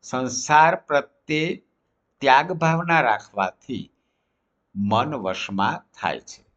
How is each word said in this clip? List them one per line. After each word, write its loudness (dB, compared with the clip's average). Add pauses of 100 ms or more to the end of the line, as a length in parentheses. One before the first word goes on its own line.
સંસાર 2
પ્રત્યે -4 (580)
ત્યાગ 4
ભાવના 0
રાખવાથી -4 (840)
મન -2
વશમાં -4 (100)
થાય -6
છે. -20 (120)